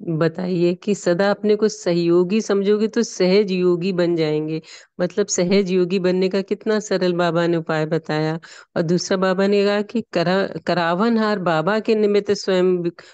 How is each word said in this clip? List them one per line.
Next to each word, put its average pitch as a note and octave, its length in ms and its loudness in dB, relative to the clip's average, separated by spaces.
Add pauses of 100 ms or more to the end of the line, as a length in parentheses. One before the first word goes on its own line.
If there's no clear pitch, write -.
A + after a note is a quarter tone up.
बताई E3+ 600 -2
है F3 120 2
कि G3+ 200 -4
सदा F#3+ 360 0
अपने G#3 240 0
को G#3+ 120 0
सहयोगी F3 760 2
समझोगे G#3 460 0
तो A3 160 -2
सहज F#3+ 480 2
योगी F3+ 420 0
बन F3 220 0
जाएंगे। D#3 460 -2 (380)
मतलब F#3 280 -2
सहज F#3+ 440 0
योगी F#3 280 0
बनने F#3 300 0
का G3 120 -2
कितना G#3+ 380 -2
सरल F#3 340 -2
बाबा E3+ 340 0
ने E3+ 100 2
उपाय D#3+ 280 -2
बताया। D#3 540 -4 (380)
और F3 40 0
दूसरा F3 360 0
बाबा F#3+ 300 0
ने G3+ 180 2
कहा G3+ 160 0
कि G#3 200 -4
करा-, F3+ 600 -2
करावनहार G3+ 760 0
बाबा F3 400 0
के A3 160 0
निमित्त G3+ 360 2
स्वयं F#3 580 2 (240)